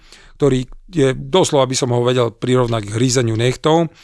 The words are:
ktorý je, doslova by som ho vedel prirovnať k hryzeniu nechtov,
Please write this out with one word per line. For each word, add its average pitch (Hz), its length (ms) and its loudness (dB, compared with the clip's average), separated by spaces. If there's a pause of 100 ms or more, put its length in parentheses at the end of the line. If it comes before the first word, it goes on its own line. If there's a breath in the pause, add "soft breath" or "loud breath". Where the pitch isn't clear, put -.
(360 soft breath)
ktorý 131 320 0 (180)
je, 135 300 0
doslova 139 480 2
by 131 80 -2
som 127 180 -2
ho 120 140 0
vedel 123 240 2
prirovnať 120 560 -2
k 104 100 -10
hryzeniu 120 400 0
nechtov, 151 540 0 (160 loud breath)